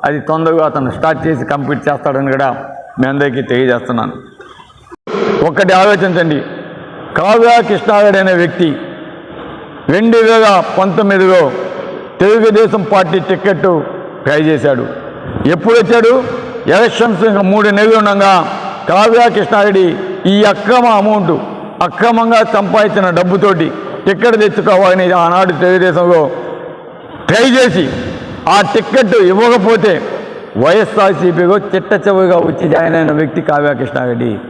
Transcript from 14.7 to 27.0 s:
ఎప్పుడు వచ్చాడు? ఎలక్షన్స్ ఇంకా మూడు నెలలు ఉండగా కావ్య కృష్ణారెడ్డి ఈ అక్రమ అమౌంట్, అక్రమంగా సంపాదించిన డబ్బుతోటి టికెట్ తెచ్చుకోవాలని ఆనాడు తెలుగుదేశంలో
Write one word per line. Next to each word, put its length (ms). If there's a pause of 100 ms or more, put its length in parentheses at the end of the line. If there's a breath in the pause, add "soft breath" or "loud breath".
ఎప్పుడు 260
వచ్చాడు? 320 (640)
ఎలక్షన్స్ 520
ఇంకా 140 (100)
మూడు 160 (100)
నెలలు 220
ఉండగా 340 (560)
కావ్య 340 (120)
కృష్ణారెడ్డి 500 (460)
ఈ 40 (160)
అక్రమ 340 (140)
అమౌంట్, 340 (520)
అక్రమంగా 540 (160)
సంపాదించిన 640
డబ్బుతోటి 500 (380)
టికెట్ 360
తెచ్చుకోవాలని 640 (180)
ఆనాడు 280 (100)
తెలుగుదేశంలో 580 (1080)